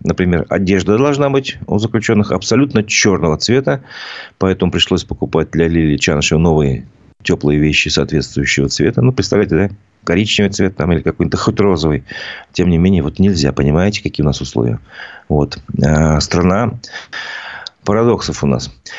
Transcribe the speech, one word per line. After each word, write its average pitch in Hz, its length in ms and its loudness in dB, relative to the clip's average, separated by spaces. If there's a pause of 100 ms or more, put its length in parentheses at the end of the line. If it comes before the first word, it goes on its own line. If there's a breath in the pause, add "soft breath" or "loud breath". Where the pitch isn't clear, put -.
Например, 87 460 0
одежда 95 460 2
должна 139 360 2
быть 135 340 -2
у 101 140 -2
заключённых 107 520 0
абсолютно 113 520 0
чёрного 82 540 2
цвета, 135 460 0 (540 loud breath)
поэтому 92 340 0
пришлось 90 340 0
покупать 78 440 -2
для 82 180 0
Лилии 80 300 2
Чанышевой 76 460 0
новые 76 440 2 (360)
тёплые 73 340 0
вещи 76 320 2
соответствующего 69 800 -2
цвета. 76 320 0
Ну, 127 100 4
представляете, 101 440 0
да? 95 140 0 (340)
Коричневый 101 500 0
цвет 98 240 -2
там 85 160 0
или 78 80 2
какой-то - 340 0
хоть - 240 -2
розовый. 78 460 2 (480 loud breath)
Тем 101 160 2
не 85 80 4
менее, 90 260 4
вот 73 160 -6
нельзя, 87 320 2
понимаете, 76 500 0
какие - 220 -4
у 73 40 2
нас 69 120 -2
условия. 58 400 -2 (480 loud breath)
Вот. 73 320 -2 (240)
Э, 76 380 2
страна 92 580 0 (1040 loud breath)
парадоксов 113 580 0
у 73 60 0
нас. 64 240 -2 (280 loud breath)